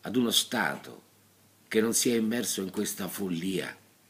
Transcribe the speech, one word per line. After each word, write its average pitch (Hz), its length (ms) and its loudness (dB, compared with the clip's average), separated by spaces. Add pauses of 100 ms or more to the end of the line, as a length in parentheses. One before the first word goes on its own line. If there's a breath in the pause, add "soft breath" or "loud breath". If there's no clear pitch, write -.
ad 98 140 -6
uno 120 160 4
Stato - 720 -2 (640)
che 110 140 4
non 113 120 2
sia 120 220 4
immerso 110 460 0
in 92 100 -4
questa 104 360 -4
follia 165 680 -4 (340)